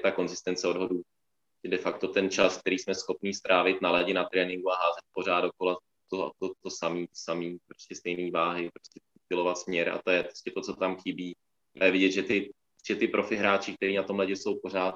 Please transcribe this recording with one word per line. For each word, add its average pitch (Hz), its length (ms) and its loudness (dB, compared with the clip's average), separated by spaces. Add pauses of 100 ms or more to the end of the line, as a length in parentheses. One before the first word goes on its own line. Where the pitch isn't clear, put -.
ta 98 80 4
konzistence 90 580 -2
odhodů. 87 340 0 (640)
De 90 120 0
facto 90 300 -2
ten 95 220 2
čas, 95 280 4
který 92 200 -2
jsme 95 160 -4
schopní 98 400 -4
strávit 92 480 2
na 87 80 2
ledě, 90 240 2
na 90 100 2
tréninku 92 460 0
a 92 60 2
házet 85 360 0
pořád 90 280 0
dokola 90 360 0 (340)
to, 92 280 -2
to, 95 100 -4 (140)
to 92 80 -8
samý, 85 420 -4
samý, 87 540 -6
prostě - 280 -18
stejný 87 360 -4
váhy, 85 440 0
prostě - 260 -20 (280)
pilovat 87 300 0
směr 87 300 0
a 87 160 -2
to 92 60 2
je 90 120 4
prostě - 280 -10
to, 95 100 -6
co 95 160 -6
tam 92 200 0
chybí. 90 400 -6 (440)
A 95 40 6
je 92 60 8
vidět, 95 200 6
že 95 120 2
ty, - 300 0 (360)
že 104 80 0
ty 110 120 2
profi 104 280 0
hráči, 101 400 2
kteří 98 200 0
na 98 60 2
tom 98 160 -2
ledě 95 180 0
jsou 101 260 -2
pořád, 92 340 0